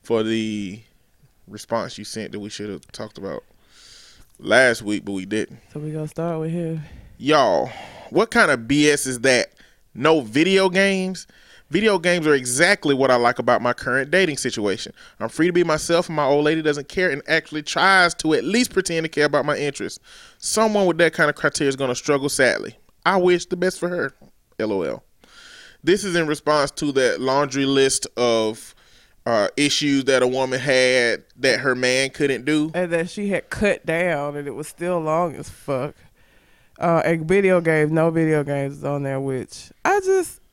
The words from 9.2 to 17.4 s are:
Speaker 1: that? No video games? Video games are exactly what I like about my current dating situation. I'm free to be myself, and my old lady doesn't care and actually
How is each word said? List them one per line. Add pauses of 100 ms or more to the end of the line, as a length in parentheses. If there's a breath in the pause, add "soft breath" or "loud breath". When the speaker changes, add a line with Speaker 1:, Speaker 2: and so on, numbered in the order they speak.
Speaker 1:
that? (460 soft breath)
No
video
games? (420 soft breath)
Video
games
are
exactly
what
I
like
about
my
current
dating
situation. (260 loud breath)
I'm
free
to
be
myself,
and
my
old
lady
doesn't
care
and
actually